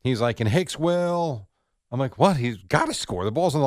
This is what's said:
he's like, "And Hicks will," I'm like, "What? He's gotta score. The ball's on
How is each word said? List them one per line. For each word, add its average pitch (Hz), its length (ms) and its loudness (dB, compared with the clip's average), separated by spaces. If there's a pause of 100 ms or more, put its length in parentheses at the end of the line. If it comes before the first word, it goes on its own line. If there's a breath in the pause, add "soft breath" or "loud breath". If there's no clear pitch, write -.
he's 123 160 0
like, 120 180 0
"And 113 100 2
Hicks 151 300 0
will," 170 680 -2 (420)
I'm 120 80 -4
like, 135 180 -4
"What? 175 200 4
He's 120 220 -2
gotta 247 360 0
score. 92 300 -4
The 107 80 0
ball's 165 240 0
on 156 100 2